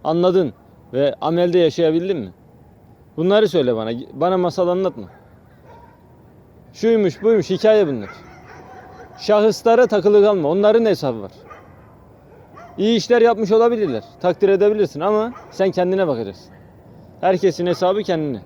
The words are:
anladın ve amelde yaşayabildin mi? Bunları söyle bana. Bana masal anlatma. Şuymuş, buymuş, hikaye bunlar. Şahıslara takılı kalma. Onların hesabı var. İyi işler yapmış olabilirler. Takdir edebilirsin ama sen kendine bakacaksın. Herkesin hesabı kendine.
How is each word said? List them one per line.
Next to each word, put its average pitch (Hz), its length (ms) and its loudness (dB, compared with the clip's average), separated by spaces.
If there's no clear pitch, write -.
anladın 175 500 0
ve 135 280 0
amelde 175 380 0
yaşayabildin 170 580 0
mi? 95 160 -10
Bunları 202 300 2
söyle 135 280 0
bana. 110 160 -4
Bana 175 240 0
masal 180 300 -2
anlatma. 180 400 -4
Şuymuş, 214 500 0
buymuş, 214 260 2
hikaye 208 380 2
bunlar. 113 220 -6
Şahıslara 220 680 2
takılı 208 360 4
kalma. 196 260 0
Onların 208 360 2
hesabı 143 360 -2
var. 98 100 -14
İyi 226 200 0
işler 233 240 2
yapmış 220 300 2
olabilirler. 220 520 0
Takdir 185 280 0
edebilirsin 202 500 0
ama 214 340 -2
sen 190 200 -2
kendine 180 360 -2
bakacaksın. 113 460 -8
Herkesin 180 440 0
hesabı 185 380 -2
kendine. 151 420 -6